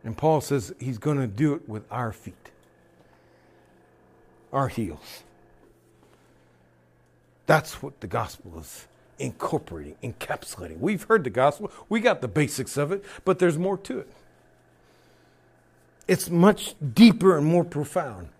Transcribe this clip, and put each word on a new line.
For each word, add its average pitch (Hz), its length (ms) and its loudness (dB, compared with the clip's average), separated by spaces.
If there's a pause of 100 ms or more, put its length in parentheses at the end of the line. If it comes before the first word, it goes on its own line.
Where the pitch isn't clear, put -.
And 113 140 -8
Paul 151 240 2
says 135 380 -4
he's 123 180 -6
gonna 139 300 -2
do 139 260 0
it - 160 -8
with 107 220 -10
our 117 200 -6
feet, - 380 -18 (2000)
our 135 180 0
heels. - 540 -8 (2250)
That's - 380 0
what - 180 -14
the 104 60 -12
gospel 90 520 -8
is - 280 -20 (320)
incorporating, 85 840 -8
encapsulating. - 760 -12
We've 170 240 -2
heard 220 220 2
the 123 80 -4
gospel. 147 400 0 (180)
We 220 120 0
got 220 200 2
the 127 60 -6
basics 139 500 -2
of 147 140 -2
it, 196 120 -6 (220)
but 185 140 2
there's 170 180 2
more 185 220 -2
to - 180 -10
it. - 160 -14 (1900)
It's 180 220 0
much 175 460 4 (180)
deeper 190 420 8
and 147 120 2
more 170 160 4
profound. 143 680 -6 (100)